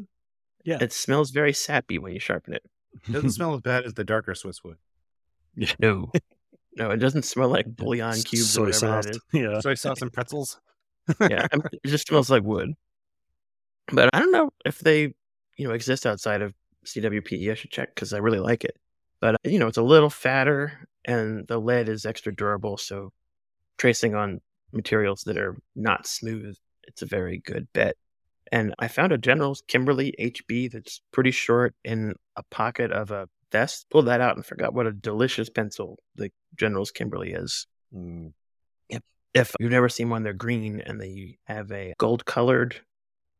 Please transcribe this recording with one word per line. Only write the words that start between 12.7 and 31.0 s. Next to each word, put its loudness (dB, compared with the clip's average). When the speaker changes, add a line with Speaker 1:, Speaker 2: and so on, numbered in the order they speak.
Speaker 2:
But 8
I 4
don't 6
know 4
if -2
they, 4
you -4
know, 0
exist -2
outside 0
of -4
C -10
W -2
P -6
E. 0
I -2
should -10
check -8
'cause -6
I -4
really 2
like 0
it. -4
But, 4
you 2
know, 4
it's -2
a 2
little 8
fatter 0
and -2
the -2
lead 2
is -4
extra -6
durable. -2
So -10
tracing 4
on -2
materials 0
that -4
are -4
not 0
smooth, -8
it's -18
a -8
very -4
good -10
bet. 0
And 0
I -4
found 2
a 2
General's 0
Kimberly 2
H -6
B -2
that's -12